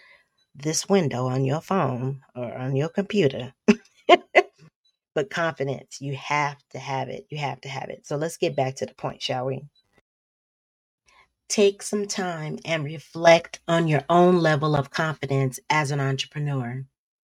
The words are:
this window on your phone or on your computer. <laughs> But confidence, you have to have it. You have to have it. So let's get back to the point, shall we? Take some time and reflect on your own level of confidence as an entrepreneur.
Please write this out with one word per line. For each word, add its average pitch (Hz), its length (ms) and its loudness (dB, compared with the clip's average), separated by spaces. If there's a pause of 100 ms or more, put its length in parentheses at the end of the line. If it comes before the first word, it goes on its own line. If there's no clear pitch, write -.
(540)
this 151 340 -4
window 143 380 2
on 131 180 0
your 143 160 0
phone 135 600 -2 (140)
or 120 220 -8
on 131 180 -4
your 143 140 0
computer. 165 640 -2 (160)
<laughs> - 680 2 (800)
But 139 120 -2
confidence, 151 720 -4
you 139 140 -8
have 143 440 -2 (120)
to 135 80 -14
have 131 300 -6
it. - 200 -12
You 151 100 -10
have 131 240 -6
to 135 60 -14
have 135 220 -8
it. - 160 -16
So - 80 -6
let's 156 220 -4
get 160 180 0
back 131 220 0
to - 100 -4
the - 80 -18
point, - 260 -10
shall 127 260 -4
we? 135 180 -6 (1800)
Take 202 340 2
some 208 240 -4
time 170 580 -6
and 160 200 -2
reflect 165 840 2
on 170 220 2
your 151 200 2
own 175 300 6
level 156 380 2
of 139 160 -2
confidence 139 680 -2 (100)
as 147 220 2
an 147 80 -2
entrepreneur. 135 840 -4 (400)